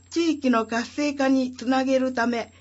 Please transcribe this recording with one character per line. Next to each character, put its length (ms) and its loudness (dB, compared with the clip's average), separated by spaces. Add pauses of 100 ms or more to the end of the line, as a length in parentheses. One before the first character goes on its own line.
地 220 0
域 180 0
の 160 2
活 240 -4
性 240 -2
化 160 0
に 260 0
つ 120 -12
な 160 2
げ 160 2
る 140 -2
た 120 0
め、 360 -4